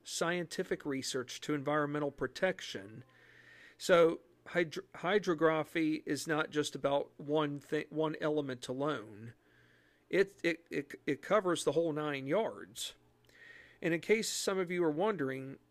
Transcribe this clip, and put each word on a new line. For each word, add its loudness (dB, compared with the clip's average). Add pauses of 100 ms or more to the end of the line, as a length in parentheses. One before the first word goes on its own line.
scientific -2
research -4
to -2
environmental 0
protection? -4 (720)
So 6 (260)
hydro-, -2 (120)
hydrography 2
is -2
not 0
just -2
about 0
one 0
thi-, -4
one 0
element -2
alone. -6 (760)
It, 2
it, 0 (100)
it, -4 (140)
it -2
covers 2
the 4
whole 2
nine -4
yards. -4 (840)
And 0
in 0
case 2
some -2
of -2
you 2
are 4
wondering, -2 (140)